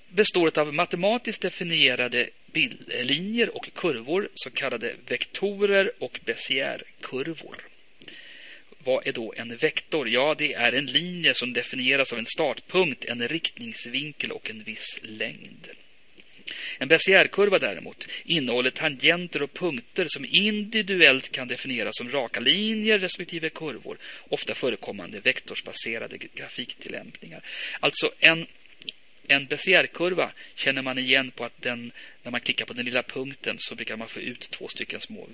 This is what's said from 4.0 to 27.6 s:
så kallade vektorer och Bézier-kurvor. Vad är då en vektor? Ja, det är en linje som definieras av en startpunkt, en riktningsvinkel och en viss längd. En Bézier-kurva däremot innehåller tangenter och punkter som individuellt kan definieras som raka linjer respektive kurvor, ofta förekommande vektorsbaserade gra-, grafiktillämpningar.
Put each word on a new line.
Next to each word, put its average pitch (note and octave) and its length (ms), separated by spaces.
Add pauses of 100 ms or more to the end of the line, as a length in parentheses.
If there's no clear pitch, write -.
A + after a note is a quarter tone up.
så - 160
kallade A#2+ 440 (140)
vektorer G3 880
och - 260
Bézier-kurvor. - 1400 (1080)
Vad - 280
är C#3 60
då A2+ 240
en A#2 200
vektor? D3+ 520
Ja, C3 300
det D3 140
är A#2 200
en C#3 140
linje D#3 480
som B2 180
definieras B2+ 600
av A#2+ 60
en A2+ 80
startpunkt, D#3 800
en A#2+ 240
riktningsvinkel C3+ 1040
och - 180
en A2 120
viss - 400
längd. - 640 (1080)
En C3 100
Bézier-kurva F#3 720
däremot G2+ 500 (160)
innehåller B2+ 460
tangenter D#3 720
och C#3 100
punkter E3+ 560
som C#3 160
individuellt F#3+ 1080
kan B2+ 160
definieras A#2+ 480
som B2 140
raka B2 300
linjer G#3+ 580
respektive E3+ 500
kurvor, C3+ 500 (300)
ofta - 260
förekommande G2+ 640
vektorsbaserade - 960
gra-, - 180
grafiktillämpningar. - 1080 (380)